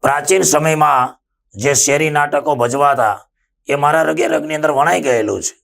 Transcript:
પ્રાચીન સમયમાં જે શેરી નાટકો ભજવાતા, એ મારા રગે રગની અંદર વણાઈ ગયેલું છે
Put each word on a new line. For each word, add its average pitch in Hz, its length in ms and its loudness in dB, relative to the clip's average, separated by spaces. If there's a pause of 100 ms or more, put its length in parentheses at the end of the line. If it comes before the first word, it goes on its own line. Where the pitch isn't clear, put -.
પ્રાચીન 143 420 0
સમયમાં 151 720 2 (380)
જે 123 200 -2
શેરી 147 340 0
નાટકો 147 460 0
ભજવાતા, 123 640 0 (500)
એ 139 80 -2
મારા 147 280 0
રગે 156 240 -2
રગની 156 320 -4
અંદર 151 120 0
વણાઈ 151 360 0
ગયેલું 107 340 0
છે - 220 -10